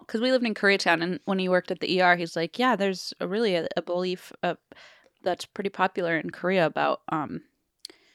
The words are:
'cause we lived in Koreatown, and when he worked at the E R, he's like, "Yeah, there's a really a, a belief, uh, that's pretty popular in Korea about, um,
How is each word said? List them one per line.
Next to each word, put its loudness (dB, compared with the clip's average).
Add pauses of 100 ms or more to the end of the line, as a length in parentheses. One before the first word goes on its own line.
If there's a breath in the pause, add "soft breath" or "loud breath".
'cause -4
we 2
lived 2
in -2
Koreatown, 2
and -2
when 0
he 0
worked 2
at -6
the -2
E 2
R, 6
he's -6
like, -4
"Yeah, 4
there's -2
a -4
really 0
a, 0 (100)
a -2
belief, -4 (100)
uh, -2 (680 loud breath)
that's -2
pretty -6
popular 0
in -4
Korea 2
about, 0
um, -4 (720 soft breath)